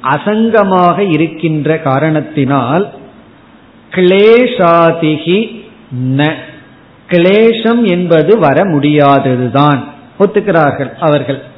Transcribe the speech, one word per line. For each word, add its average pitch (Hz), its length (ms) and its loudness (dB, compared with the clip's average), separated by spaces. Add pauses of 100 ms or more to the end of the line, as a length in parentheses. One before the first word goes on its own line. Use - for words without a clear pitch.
அசங்கமாக 196 880 0 (120)
இருக்கின்ற 156 600 -2 (100)
காரணத்தினால், 139 1040 -2 (1040)
கிளேஷாதிகி 180 1500 2 (720)
ந, 147 200 0 (800)
கிளேஷம் 226 760 2
என்பது 175 500 0
வர 147 280 2
முடியாததுதான் 139 1120 0 (380)
ஒத்துக்கிறார்கள் 165 800 0
அவர்கள். 143 420 -2 (180)